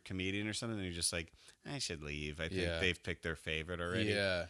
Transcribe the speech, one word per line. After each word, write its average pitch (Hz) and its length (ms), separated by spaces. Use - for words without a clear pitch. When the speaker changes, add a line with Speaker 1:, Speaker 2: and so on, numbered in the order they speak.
Speaker 1:
comedian 95 420
or 107 60
something, 113 240
and 98 80
you're 90 80
just 85 180
like, 85 220
"I 143 140
should 78 240
leave. 73 360
I 80 80
think 92 140
Speaker 2:
Yeah. 85 180
Speaker 1:
they've 90 220
picked - 220
their 82 120
favorite 80 440
already." 92 300
Speaker 2:
Yeah, 95 400